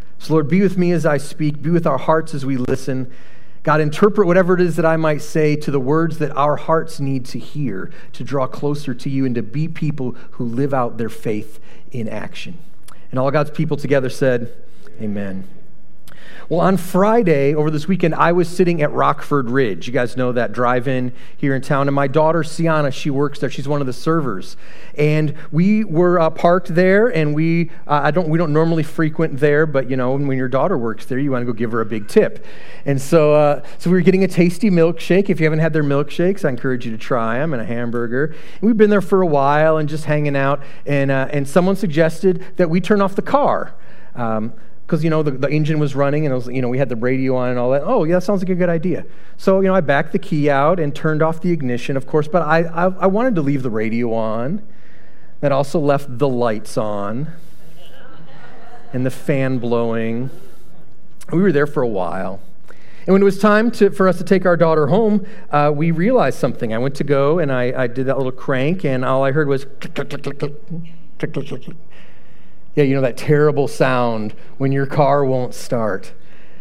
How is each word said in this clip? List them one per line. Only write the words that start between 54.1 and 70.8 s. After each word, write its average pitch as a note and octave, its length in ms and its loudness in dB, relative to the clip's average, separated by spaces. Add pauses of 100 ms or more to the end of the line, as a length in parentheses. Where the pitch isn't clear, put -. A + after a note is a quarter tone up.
on. A2+ 480 -2 (800)
That C#3+ 100 2
also C#3 300 0
left C#3 400 0
the C#3+ 80 2
lights A#2+ 500 0
on G#2+ 540 -2 (1600)
and B2+ 120 -2
the C3 60 0
fan C3 480 -2
blowing. A#2 720 -2 (1000)
We E3 100 2
were G3+ 80 4
there C#3+ 160 2
for D3 160 -2
a A#2+ 60 0
while. F#2+ 500 -4 (720)
And F3+ 40 6
when G3 100 6
it - 20 4
was G3 160 2
time G#3+ 320 4
to, G3 180 4
for F#3+ 160 2
us F3+ 120 2
to F#3 60 -4
take F#3+ 220 2
our F3 100 4
daughter D#3+ 300 4
home, G#3 400 2 (240)
uh, D3 240 2
we D#3 160 0
realized E3+ 480 2
something. A#2 340 -2
I A2+ 60 0
went C#3 160 -2
to C#3+ 100 -2
go C#3+ 360 2
and C#3+ 100 0
I, B2+ 320 0
I B2 60 0
did B2+ 180 -2
that C3 120 0
little C3 120 0
crank, C#3+ 540 -2
and C3 200 0
all C3 200 2
I C3+ 80 0
heard D3+ 160 2
was C3+ 160 0
click, - 320 -6
click, C3+ 140 -4
click, C#3 120 -6
click, C#3+ 160 -4
click, D3+ 140 -4 (640)